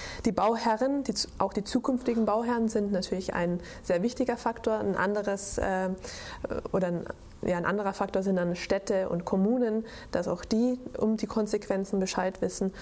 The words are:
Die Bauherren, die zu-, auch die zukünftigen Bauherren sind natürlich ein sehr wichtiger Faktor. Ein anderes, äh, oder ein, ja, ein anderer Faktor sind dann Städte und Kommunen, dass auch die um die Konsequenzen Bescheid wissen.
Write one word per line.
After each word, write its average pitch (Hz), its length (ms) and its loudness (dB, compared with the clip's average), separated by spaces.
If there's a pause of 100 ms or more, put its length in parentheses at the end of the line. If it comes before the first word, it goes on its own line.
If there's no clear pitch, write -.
(240)
Die 220 80 4
Bauherren, 226 720 4
die 226 120 -2
zu-, - 140 -2 (100)
auch 196 140 2
die 202 120 -2
zukünftigen 247 600 2
Bauherren 226 420 2
sind 208 240 2
natürlich 190 420 -2
ein 175 240 2 (240)
sehr 180 220 2
wichtiger 240 320 0
Faktor. 226 420 0
Ein 202 180 0
anderes, 202 600 0
äh, 190 320 0 (840)
oder 180 160 2
ein, 175 160 -2 (380)
ja, 175 140 0
ein 175 100 -2
anderer 202 260 0
Faktor 196 300 -2
sind 190 140 2
dann 175 200 0
Städte 190 540 0
und 175 140 -2
Kommunen, 220 600 2 (280)
dass 180 160 0
auch 180 160 -2
die 247 340 2 (200)
um 220 180 4
die 214 100 -2
Konsequenzen 208 760 0
Bescheid 190 400 -2
wissen. 185 420 0